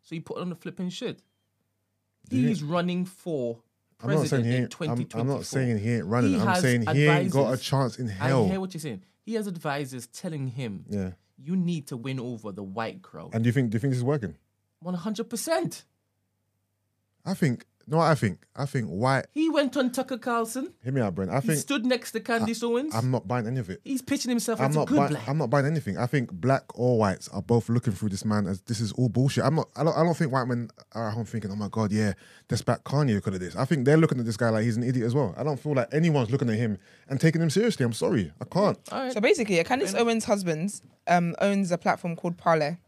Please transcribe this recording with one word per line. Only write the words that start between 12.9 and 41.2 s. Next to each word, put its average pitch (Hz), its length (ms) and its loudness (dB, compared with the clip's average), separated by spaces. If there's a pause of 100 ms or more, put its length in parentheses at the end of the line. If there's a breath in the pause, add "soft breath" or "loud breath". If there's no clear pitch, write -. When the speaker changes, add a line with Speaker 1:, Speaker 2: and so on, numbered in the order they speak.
Speaker 1:
crowd." 85 320 -16
Speaker 2:
And 113 100 2
do 120 40 6
you 120 40 2
think, 123 180 2
do 110 60 -2
you 110 40 0
think 139 100 -2
this 127 80 -2
is 120 60 -2
working? 120 320 -2 (440)
Speaker 1:
One 180 140 -8
hundred 214 340 -6
percent. 320 560 -4 (1400)
Speaker 2:
I 190 100 -2
think, 131 320 0 (200)
no, 151 120 0
I 160 160 6
think, 110 320 -2 (100)
I 131 80 -4
think 120 240 -4
white 123 460 2
Speaker 1:
He 320 160 0
went 285 260 0
on 254 160 2
Tucker 262 240 -4
Carlson. 240 560 -4 (100)
Speaker 2:
Hear 127 100 -4
me 135 100 0
out, 101 120 0
Brent. 95 160 -2
I 123 100 2
Speaker 1:
He 226 80 -2
Speaker 2:
think 151 120 2
Speaker 1:
stood 277 240 -2
next 247 280 -2
to 226 80 -6
Candace 226 420 -2
Speaker 2:
I, 240 40 -2
Speaker 1:
Owens. 247 280 -2
Speaker 2:
I'm 123 160 0
not 113 180 -2
buying 123 180 0
any 131 120 -4
of 104 100 -6
it. 90 160 -8
Speaker 1:
He's 269 160 -4
pitching 277 300 -4
himself 233 300 -2
Speaker 2:
I'm 135 100 2
Speaker 1:
as 151 60 2
a - 20 4
Speaker 2:
not 143 100 2
Speaker 1:
good 285 80 4
Speaker 2:
buy-, 143 120 4
Speaker 1:
black. 143 200 -4
Speaker 2:
I'm 143 80 0
not 135 140 0
buying 139 160 4
anything. 143 320 -2
I 120 80 0
think 127 260 -2
black 123 300 0 (160)
or 123 200 4
whites 101 300 2
are 95 140 -6
both 117 260 2
looking 117 240 2
through 98 180 -2
this 95 140 -6
man 104 220 2
as 92 160 -4
this 110 180 -4
is 107 120 -2
all 123 180 2
bullshit. 123 340 2
I'm 156 120 2
not, - 200 -2
I 143 80 -2
don't, 160 120 2
I 156 80 4
don't 170 120 2
think 147 160 0
white 127 160 2
men 120 220 -2 (220)
are 113 160 -4
at 107 60 -4
home 113 120 -4
thinking, 107 240 -6
"Oh 98 60 -6
my 104 120 -6
God, 104 240 0
yeah, 107 220 2 (360 loud breath)
let's 113 120 -2
back - 220 -2
Kanye 135 380 2
'cause 98 120 -4
of 92 60 -6
this." 87 160 -8
I 127 100 0
think 139 180 0
they're 147 140 6
looking 156 220 4
at 117 40 -2
this 110 140 -2
guy 120 100 2
like 110 160 2
he's 117 140 0
an 120 60 0
idiot 127 220 0
as 120 80 0
well. 131 220 0
I 107 60 -6
don't 143 180 -4
feel 151 140 -4
like 127 180 0
anyone's 147 380 2
looking 131 180 2
at 110 80 2
him 110 220 0 (320 soft breath)
and 135 100 -2
taking 160 220 4
him 165 80 2
seriously. 208 340 2
I'm 117 80 0
sorry. 117 480 0
I - 60 -8
can't. 190 320 2 (120)
Speaker 1:
All - 100 -4
right. 262 120 -6
Speaker 3:
So 220 80 -2
basically, 214 360 4
yeah, 165 80 4
Candace 269 280 0
Speaker 1:
Fair 233 80 0
enough. 233 120 4
Speaker 3:
Owens' 226 120 -2
husband, 190 560 -2 (280)
um, 175 340 2